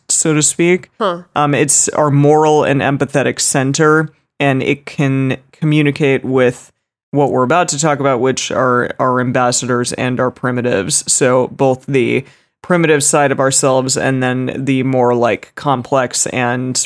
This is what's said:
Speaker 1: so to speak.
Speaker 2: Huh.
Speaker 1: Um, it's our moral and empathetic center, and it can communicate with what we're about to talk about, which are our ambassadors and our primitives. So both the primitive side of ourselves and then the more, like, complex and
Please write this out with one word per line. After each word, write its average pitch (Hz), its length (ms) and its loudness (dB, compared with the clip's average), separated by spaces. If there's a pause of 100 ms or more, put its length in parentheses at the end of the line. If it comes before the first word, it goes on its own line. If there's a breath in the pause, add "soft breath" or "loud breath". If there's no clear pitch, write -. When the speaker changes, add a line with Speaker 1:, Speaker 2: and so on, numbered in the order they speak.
Speaker 1:
so - 260 0
to 151 80 2
speak. 175 560 0
Speaker 2:
Huh. 180 240 -4 (140)
Speaker 1:
Um, 147 180 2
it's - 360 0
our 151 200 0
moral 151 540 4
and 139 160 0
empathetic 127 580 -2
center, 151 720 0 (300)
and 135 220 2
it - 220 -4
can 135 520 -2 (160)
communicate 147 720 0
with 127 480 0 (400)
what 139 180 2
we're 127 140 0
about 160 240 0
to 147 100 -6
talk 147 220 0
about, 127 200 0
which 131 300 -2
are 123 480 0
our 127 220 0
ambassadors 123 760 -2
and 123 240 -4
our 127 140 -2
primitives. 123 800 -2
So 127 380 2
both 131 380 0
the 123 380 0 (380 soft breath)
primitive 160 420 2
side 143 260 2
of 127 100 -2
ourselves 131 560 0
and 131 260 0
then 127 340 -2
the 131 260 -2
more, 123 320 2
like, 117 400 0
complex 127 720 -2
and 127 600 -4